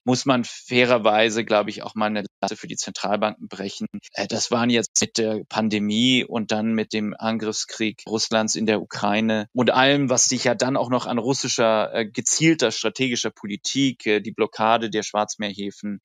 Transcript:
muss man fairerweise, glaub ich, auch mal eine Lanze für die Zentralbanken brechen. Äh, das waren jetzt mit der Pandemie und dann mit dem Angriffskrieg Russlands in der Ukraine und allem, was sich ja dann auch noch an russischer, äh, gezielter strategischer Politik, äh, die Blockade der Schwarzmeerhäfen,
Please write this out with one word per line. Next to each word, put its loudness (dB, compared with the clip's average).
muss 2
man 2
fairerweise, 2
glaub 2
ich, -8
auch -12
mal -2
eine -2
Lanze -4
für -16
die -10
Zentralbanken -4
brechen. -8
Äh, -4
das -4
waren 2
jetzt 0
mit -4
der -2
Pandemie 2
und -4
dann 0
mit -2
dem -2
Angriffskrieg -4
Russlands 0
in -2
der 4
Ukraine 0
und 2
allem, 4
was 2
sich -2
ja 2
dann 0
auch -2
noch 0
an -2
russischer, 0
äh, 0
gezielter 2
strategischer -2
Politik, -4
äh, 4
die -10
Blockade 0
der -4
Schwarzmeerhäfen, -6